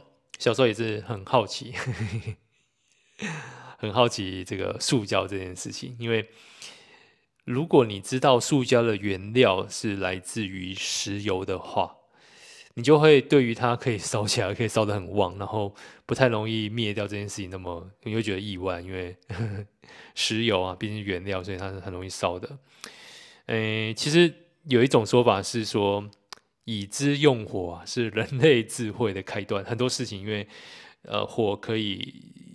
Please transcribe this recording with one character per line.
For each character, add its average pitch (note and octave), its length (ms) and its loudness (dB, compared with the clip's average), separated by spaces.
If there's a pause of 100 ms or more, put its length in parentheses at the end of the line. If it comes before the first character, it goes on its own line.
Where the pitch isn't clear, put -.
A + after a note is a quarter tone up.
(380)
小 A#2+ 140 0
时 A2+ 80 0
候 B2+ 60 6
也 A2 80 2
是 A2 280 -4
很 G2 220 -10
好 A2 220 2
奇， - 260 -10 (1080)
<laughs> - 960 -14
很 G#2+ 140 -6
好 A#2+ 160 4
奇 F#2 360 -6
这 G2+ 120 -8
个 F#2+ 240 -6
塑 A2+ 260 0
胶 F#2+ 200 0
这 G2 120 -6
件 F#2 160 -8
事 - 160 -12
情， B2 280 -12
因 A#2 120 -6
为 A2 180 0 (1160)
如 B2+ 220 -4
果 D3 200 6
你 G2+ 140 -6
知 B2+ 180 -4
道 B2+ 220 6
塑 C3 240 2
胶 A#2+ 180 4
的 A2+ 140 2
原 G2 360 -6
料 G2+ 360 6
是 G#2 280 -4
来 F#2+ 220 -2
自 G#2+ 260 -6
于 F#2 300 -8
石 G2+ 480 -6
油 F#2+ 220 -2
的 F#2+ 120 -4
话， - 380 -4 (800)
你 A#2+ 80 -6
就 D3 160 8
会 D3+ 220 10
对 C#3 240 6
于 A2+ 100 0
它 A#2+ 220 0
可 A#2+ 160 -2
以 G#2+ 40 -2
烧 G#2 300 -2
起 A2 140 0
来， G2 120 0
可 A#2 120 -2
以 - 20 2
烧 A2 180 2
得 G#2 80 0
很 F#2+ 200 -6
旺， G2 260 0
然 G2 80 -6
后 G#2 260 -4 (320)
不 B2+ 120 -4
太 C3 100 6
容 A2 240 0
易 A2 180 -2
灭 G#2+ 240 -2
掉 G#2 140 -4
这 G2+ 80 -8
件 G2+ 140 -6
事 - 80 -10
情， F#2+ 120 -8
那 F#2+ 80 -10
么 F2+ 320 -10 (140)
你 A2 100 -8
会 A2 80 0
觉 G#2+ 120 -2
得 F#2+ 80 -4
意 G2+ 160 -8
外， F2+ 240 -4
因 F#2 120 -12
为 F2+ 240 -8 (460)
<laughs> - 540 -20
石 A2 260 -2
油 G#2 180 2
啊， F#2 140 -4
毕 G#2+ 140 -6
竟 G#2+ 80 -8
是 G#2+ 80 -10
原 F#2 200 -4
料， F#2+ 160 -4
所 F#2+ 140 -8
以 - 20 -6
它 F#2+ 140 -8
是 G2 80 -10
很 F#2 140 -10
容 F2+ 120 -10
易 F#2+ 40 -10
烧 F2+ 320 -4
的。 C#3 180 -12 (880)
诶， A2 480 -2
其 - 160 -4
实 E3+ 240 6 (300)
有 A#2+ 180 6
一 B2+ 60 6
种 B2 180 6
说 B2 160 6
法 G#2 180 6
是 G#2+ 240 -4
说， G#2 460 0 (540)
已 G#2 220 -6
知 C#3+ 320 -2
用 C3+ 260 4
火 F2+ 300 -6
啊， F2 100 -14
是 A#2 240 -2
人 A2 300 -2
类 B2 260 6
智 A2 260 -6
慧 G#2 220 -2
的 F#2+ 100 -6
开 - 200 -8
端。 G2 220 -4
很 A#2+ 120 -6
多 B2+ 100 0
事 A#2+ 200 -4
情， G2+ 120 -10
因 F#2+ 80 -14
为， G#2 220 -6 (540)
呃， G#2 240 -4
火 G2+ 280 0
可 A2 220 -6
以 - 560 -8 (220)